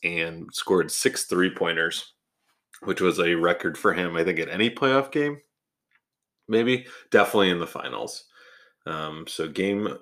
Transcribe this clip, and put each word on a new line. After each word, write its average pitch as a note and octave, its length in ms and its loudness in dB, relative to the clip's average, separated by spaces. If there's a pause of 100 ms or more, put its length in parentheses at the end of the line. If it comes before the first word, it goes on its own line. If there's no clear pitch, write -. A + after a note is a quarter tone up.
and E2 480 -4
scored E2+ 380 2
six - 360 -2
three-pointers, F2+ 880 0 (720)
which F#2+ 160 -2
was F2+ 200 2
a E2+ 160 4
record E2+ 420 0
for G2 160 2
him, E2+ 240 -2
I E2+ 60 2
think, E2+ 160 0
at E2 100 -4
any G#2 220 0
playoff C3+ 400 2
game, D3 280 -2 (1080)
maybe. A#2 400 0 (240)
Definitely G2+ 400 6
in F2 80 0
the E2 80 -4
finals. - 580 -10 (640)
Um, D#2 400 -8
so D#2+ 200 -6
game G2 540 -2